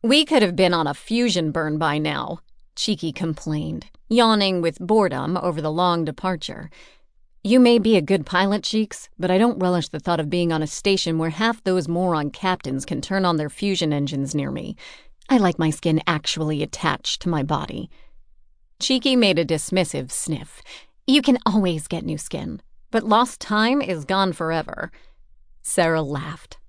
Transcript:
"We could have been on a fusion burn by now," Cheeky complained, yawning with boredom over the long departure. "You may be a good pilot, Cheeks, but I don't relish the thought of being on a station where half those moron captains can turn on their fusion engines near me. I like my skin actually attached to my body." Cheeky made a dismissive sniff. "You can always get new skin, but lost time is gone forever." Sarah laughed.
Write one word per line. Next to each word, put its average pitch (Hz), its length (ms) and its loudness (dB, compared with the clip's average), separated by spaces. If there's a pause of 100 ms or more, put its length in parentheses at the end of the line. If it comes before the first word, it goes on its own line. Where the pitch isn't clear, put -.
"We 294 240 4
could 285 160 4
have 175 140 2
been 175 180 4
on 160 140 0
a 143 80 -4
fusion 196 560 0
burn 156 260 -2
by 151 220 0
now," 147 400 -4 (360)
Cheeky 170 360 -4
complained, 156 720 -6 (240)
yawning 208 540 4
with 160 160 -2
boredom 180 580 0
over 160 240 -2
the 156 100 -2
long 170 340 0
departure. 160 680 -6 (720)
"You 233 160 6
may 240 180 8
be 220 180 4
a 175 60 6
good 160 240 0
pilot, 196 380 0
Cheeks, - 460 -4 (100)
but 180 100 0
I 185 80 4
don't 220 240 2
relish 180 280 0
the 156 100 -8
thought 170 200 0
of 151 100 -4
being 175 220 0
on 156 120 0
a 147 40 -4 (140)
station 180 380 0
where 160 100 -2
half 220 340 -2
those 185 240 0
moron 170 440 0
captains 143 520 -4
can - 180 -6
turn 190 240 0
on 170 120 2
their 151 120 -2
fusion 180 440 -2
engines 143 400 -2
near 139 160 -2
me. - 260 -8 (540)
I 262 80 4
like 185 220 2
my 156 100 2
skin 156 380 0
actually 156 560 -2
attached - 580 -4
to 175 80 -2
my 151 140 0
body." 147 460 -6 (920)
Cheeky 262 360 2
made 202 220 4
a 170 80 2
dismissive 151 640 -2
sniff. - 500 -8 (460)
"You 269 140 6
can 262 240 4
always 185 420 0
get 170 180 -6
new 156 120 -6
skin, - 440 -8 (280)
but 220 140 0
lost 233 360 2
time 226 420 0
is 175 220 -4
gone 190 300 0
forever." 160 580 -4 (680)
Sarah 165 400 2
laughed. 143 560 -8 (120)